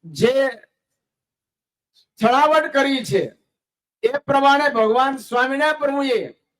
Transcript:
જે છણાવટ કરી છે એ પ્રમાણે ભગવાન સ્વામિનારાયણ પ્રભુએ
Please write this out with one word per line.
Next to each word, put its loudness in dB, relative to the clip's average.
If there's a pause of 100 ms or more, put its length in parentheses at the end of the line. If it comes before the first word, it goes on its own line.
જે -2 (1700)
છણાવટ 2
કરી 0
છે -4 (720)
એ 0 (140)
પ્રમાણે 2
ભગવાન 2
સ્વામિનારાયણ -2
પ્રભુએ -2 (260)